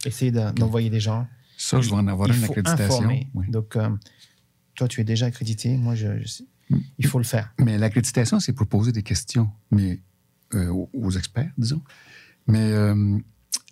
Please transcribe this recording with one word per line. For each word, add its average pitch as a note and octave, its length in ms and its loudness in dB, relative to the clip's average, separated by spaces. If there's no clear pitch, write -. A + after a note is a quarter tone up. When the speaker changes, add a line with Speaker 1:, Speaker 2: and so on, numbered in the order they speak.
Speaker 1:
essayer B2 260 -2
d'a-, A2+ 200 0
Speaker 2:
Ok. A2+ 60 -4
Speaker 1:
d'envoyer A2+ 340 0
des A2+ 100 0
gens. A2 260 -2
Speaker 2:
Ça, - 240 0
je A#2+ 80 0
vais G#2 80 0
en G2+ 100 2
avoir G2 220 0
Speaker 1:
Il A#2+ 60 4
Speaker 2:
une A#2+ 60 2
Speaker 1:
faut G#2+ 120 -2
Speaker 2:
accréditation. A2 460 2
Speaker 1:
informer. A#2+ 360 0
Speaker 2:
Oui. G2 160 -2
Speaker 1:
Donc, A2 260 -4
euh, G#2+ 140 0
toi, B2+ 140 -2
tu A#2 120 -4
es A2 40 0
déjà A2+ 220 0
accrédité. A#2 500 -2
Moi, A#2+ 180 0
je, G#2+ 260 -4
je G#2+ 60 -8
sais, - 180 -14
Speaker 2:
Mm. C3 80 2
Speaker 1:
il C3+ 100 0
faut C3 100 0
le A#2+ 60 0
faire. G#2+ 340 -4
Speaker 2:
Mais A2 200 4
l'accréditation, A2+ 600 2
c'est F3+ 140 0
pour G#2+ 160 -2
poser A2 240 2
des A2+ 100 -2
questions, - 480 0
mais, F#2+ 280 2
euh, F2+ 140 0
aux, F2+ 240 -4
aux B3+ 180 -2
experts, G#2 480 -4
disons. C3+ 240 -2
Mais, A2 140 4
euh, G#2 460 2